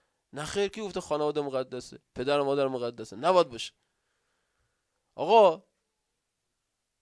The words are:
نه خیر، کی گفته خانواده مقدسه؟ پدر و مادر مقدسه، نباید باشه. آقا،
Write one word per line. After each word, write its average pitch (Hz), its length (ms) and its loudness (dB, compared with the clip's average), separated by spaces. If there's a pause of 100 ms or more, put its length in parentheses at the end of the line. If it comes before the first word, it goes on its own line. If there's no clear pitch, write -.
(320)
نه 143 120 -10
خیر، 202 240 -2
کی 208 120 -10
گفته 190 200 -8
خانواده 151 400 -2
مقدسه؟ 131 580 -6 (160)
پدر 143 260 0
و 139 40 0
مادر 139 240 0
مقدسه، 120 480 -8
نباید 165 320 4
باشه. 117 240 -12 (1400)
آقا، 185 480 4 (1400)